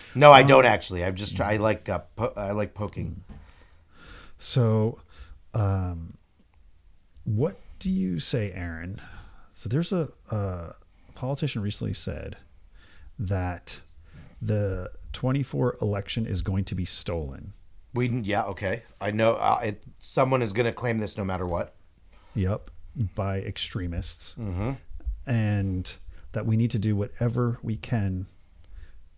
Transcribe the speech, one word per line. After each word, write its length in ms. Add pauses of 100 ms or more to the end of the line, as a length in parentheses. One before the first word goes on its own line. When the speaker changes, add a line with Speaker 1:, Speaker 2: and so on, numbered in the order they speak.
(140)
Speaker 1:
No, 180
I 100
Speaker 2:
Um, 60
Speaker 1:
don't 180
actually. 400
I'm 100
just 220
try-, 160
I 40
like, 300
uh, 120 (180)
po-, 180
I 160
like 220
poking. 500 (1160)
Speaker 2:
So, 600 (540)
um, 640 (1080)
what 340 (200)
do 120
you 300
say, 320
Aaron? 480 (520)
So 140
there's 240
a, 160 (220)
a 460 (380)
politician 480
recently 320
said 440 (840)
that 600 (600)
the 500 (200)
twenty-four 680
election 440
is 160
going 240
to 100
be 100
stolen. 680 (420)
Speaker 1:
We, 140
yeah, 380
okay. 380 (180)
I 100
know, 220
uh, 280
it, 220 (160)
someone 420
is 120
gonna 180
claim 280
this 180
no 80
matter 200
what. 300 (580)
Speaker 2:
Yep, 380 (420)
by 280
extremists. 1000
Speaker 1:
Mm-hmm. 320 (560)
Speaker 2:
And 680 (380)
that 140
we 100
need 160
to 80
do 160
whatever 680
we 140
can 520 (920)